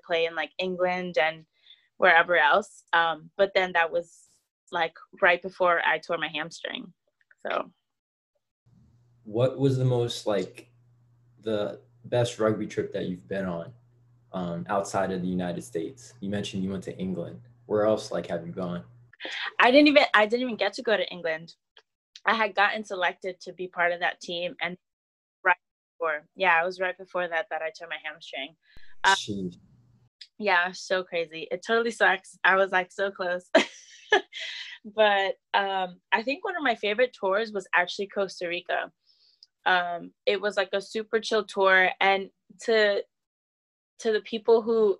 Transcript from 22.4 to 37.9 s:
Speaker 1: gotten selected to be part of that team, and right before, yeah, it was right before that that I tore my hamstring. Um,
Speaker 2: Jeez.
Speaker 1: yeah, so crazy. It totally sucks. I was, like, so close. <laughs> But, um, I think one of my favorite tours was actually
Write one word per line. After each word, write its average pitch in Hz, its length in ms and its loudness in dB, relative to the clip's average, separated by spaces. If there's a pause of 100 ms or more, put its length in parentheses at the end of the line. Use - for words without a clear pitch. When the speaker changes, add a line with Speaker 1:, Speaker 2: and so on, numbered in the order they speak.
Speaker 1:
gotten 202 300 2
selected 185 580 -4
to 180 120 -16
be 180 140 -10
part 175 240 0
of 175 100 -4
that - 200 -4
team, 175 400 -8
and 175 160 -6 (640)
right 185 140 4 (400)
before, 156 380 -4
yeah, 175 260 4
it 170 40 0
was 185 140 -6
right 185 180 -4
before 180 300 -6
that 165 220 -4
that 156 140 -6
I 160 80 -6
tore 170 160 -18
my 156 160 -10
hamstring. 156 520 -12 (480)
Um, 196 120 4
Speaker 2:
Jeez. 98 420 -8 (800)
Speaker 1:
yeah, 185 360 0
so 185 300 -4
crazy. 165 460 -8
It 180 160 -8
totally 226 260 0
sucks. 190 520 0
I 185 120 6
was, 190 160 2
like, 185 200 0
so 196 200 -2
close. 180 440 -6
<laughs> - 60 8 (1200)
But, 202 520 2 (180)
um, 190 460 -2 (120)
I 226 120 2
think 277 200 -4
one 381 120 -4
of 320 80 -6
my 247 100 2
favorite 220 400 -2
tours 208 380 -2
was 196 240 -8
actually 180 320 -2